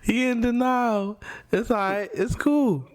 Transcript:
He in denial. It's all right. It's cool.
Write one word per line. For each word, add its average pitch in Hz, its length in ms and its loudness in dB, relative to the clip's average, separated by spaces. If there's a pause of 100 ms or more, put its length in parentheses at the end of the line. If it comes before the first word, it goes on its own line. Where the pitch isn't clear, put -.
He 240 240 0
in 247 140 0
denial. 240 800 0 (320)
It's 214 180 0
all 240 60 2
right. 196 380 -2
It's 233 200 -2
cool. 262 600 0